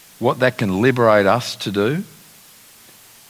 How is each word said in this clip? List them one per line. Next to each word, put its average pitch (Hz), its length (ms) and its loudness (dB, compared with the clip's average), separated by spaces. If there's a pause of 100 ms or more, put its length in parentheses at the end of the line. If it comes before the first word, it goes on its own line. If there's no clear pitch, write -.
(180)
what 131 220 -2
that 123 180 0
can 95 240 -2
liberate 117 440 4
us 113 300 0
to - 140 -10
do. 117 340 -2 (1300)